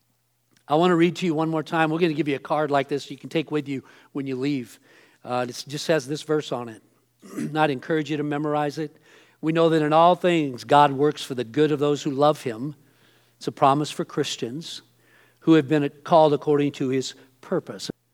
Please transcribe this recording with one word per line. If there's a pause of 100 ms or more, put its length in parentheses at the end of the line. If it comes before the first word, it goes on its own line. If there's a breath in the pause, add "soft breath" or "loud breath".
(680)
I
wanna
read
to
you
one
more
time.
We're
gonna
give
you
a
card
like
this
you
can
take
with
you (280 loud breath)
when
you
leave. (460 soft breath)
Uh,
it
just
has
this
verse
on
it. (400)
<clears throat>
I'd
encourage
you
to
memorize
it. (460 soft breath)
"We
know
that
in
all
things
God
works
for
the
good
of
those
who
love
Him." (600 soft breath)
It's
a
promise
for
Christians (560 soft breath)
who
have
been (140)
called
according
to
His (260 loud breath)
purpose. (240)